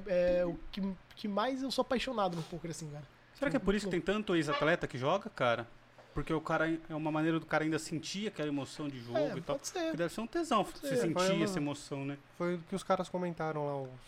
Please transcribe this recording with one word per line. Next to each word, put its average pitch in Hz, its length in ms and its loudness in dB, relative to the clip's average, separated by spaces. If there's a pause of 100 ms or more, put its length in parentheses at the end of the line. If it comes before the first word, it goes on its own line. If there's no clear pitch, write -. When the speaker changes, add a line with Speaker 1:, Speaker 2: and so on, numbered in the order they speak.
Speaker 1:
é 180 380 4
o 170 120 -2 (140)
que, 196 100 -4 (340)
que - 120 -6
mais 233 340 0
eu 269 80 -2
sou 233 140 2
apaixonado 214 520 0
no 165 80 -2
poker, 165 280 -8
assim, 156 180 -8
cara. 147 140 -12 (300)
Speaker 2:
Será 277 180 -2
que 277 60 4
é - 20 4
por 196 160 4
isso 208 100 0
que 190 60 -2
tem 180 80 2
Speaker 1:
Muito - 60 -4
Speaker 2:
tanto 202 300 2
ex-atleta 151 520 2
que - 100 -6
joga, 170 320 0
cara? 117 380 2 (460)
Porque 151 180 -2
o 156 80 2
cara, 160 400 0 (100)
é 160 60 -6
uma 151 160 0
maneira 160 300 4
do 160 40 -12
cara 156 200 2
ainda 156 120 2
sentir 185 520 -4
aquela 151 180 -4
emoção 143 400 -4
de 127 140 -8
jogo 120 160 -2
Speaker 1:
É, 269 180 2
Speaker 2:
e 165 60 -6
tal. - 160 -2
Speaker 1:
pode - 100 -8
ser. 330 240 -2
Speaker 2:
Que 311 60 -4
deve 170 160 0
ser - 80 -6
um 226 60 -4
tesão 269 360 2
Speaker 1:
Pode - 160 -8
Speaker 2:
você - 80 -8
Speaker 1:
ser. - 80 0
Speaker 2:
sentir 165 180 2
Speaker 3:
Foi 185 200 4
uma - 100 4
Speaker 2:
essa 190 160 0
emoção, 143 460 -4
né? 139 120 -4 (200)
Speaker 3:
Foi 175 180 0
o 175 40 -4
que 165 140 -10
os 185 100 -2
caras 185 260 2
comentaram 160 560 -2
lá, 143 160 -2
o 131 80 -8 (180)